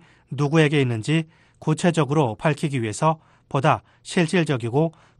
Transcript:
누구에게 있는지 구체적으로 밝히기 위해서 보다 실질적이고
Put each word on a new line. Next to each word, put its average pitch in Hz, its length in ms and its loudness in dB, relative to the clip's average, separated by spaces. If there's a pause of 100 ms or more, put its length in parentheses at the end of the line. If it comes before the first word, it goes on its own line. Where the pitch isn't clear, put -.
(300)
누구에게 147 520 2
있는지 131 420 -2 (340)
구체적으로 151 800 0
밝히기 147 460 -2
위해서 156 380 0 (280)
보다 139 340 0 (220)
실질적이고 156 880 0 (280)